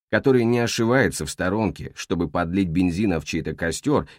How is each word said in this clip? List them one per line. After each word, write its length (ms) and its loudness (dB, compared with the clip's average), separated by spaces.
который 320 4
не 160 2
ошивается 640 0
в 60 -8
сторонке, 640 -4
чтобы 340 -4
подлить 400 0
бензина 520 0
в 40 -14
чей-то 300 -6
костер, 540 -2